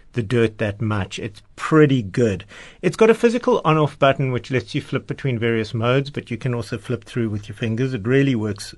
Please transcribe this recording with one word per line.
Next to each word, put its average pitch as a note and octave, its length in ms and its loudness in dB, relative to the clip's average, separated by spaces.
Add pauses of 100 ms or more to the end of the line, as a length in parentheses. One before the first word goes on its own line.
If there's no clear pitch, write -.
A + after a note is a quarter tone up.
(140)
the B2 100 -2
dirt A2 340 0
that G#2 240 -4
much. G#2 380 -2
It's - 240 -10 (120)
pretty C#3+ 460 4
good. G2+ 420 -2 (380)
It's F3+ 160 -2
got A3 140 6
a A3+ 40 6
physical A#3+ 480 2
on-off D#3 360 2
button C3+ 320 4
which A#2+ 180 -4
lets B2+ 240 -2
you C#3 80 -2
flip - 240 -6
between C3 320 -4
various A2+ 380 -2
modes, B2+ 340 0
but - 220 -8
you A#2 60 -4
can B2 180 -2
also A#2 240 -6
flip A#2+ 240 -6
through A#2 260 -4
with G#2 180 -6
your - 80 -12
fingers. A#2+ 380 -2
It G#2 140 -6
really C3+ 260 4
works G#2+ 440 -4